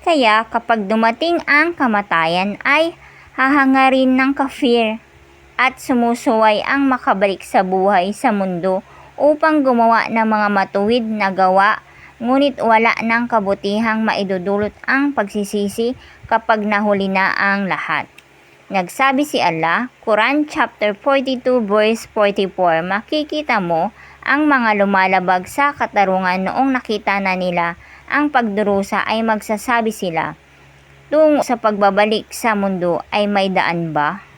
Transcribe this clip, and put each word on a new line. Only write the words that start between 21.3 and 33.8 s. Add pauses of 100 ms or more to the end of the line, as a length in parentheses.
verse
forty-four,
"Makikita
mo (320)
ang
mga
lumalabag
sa
katarungan
noong
nakita
na
nila (320)
ang
pagdurusa
ay
magsasabi
sila, (720)
'Tungo
sa
pagbabalik
sa
mundo
ay
may
daan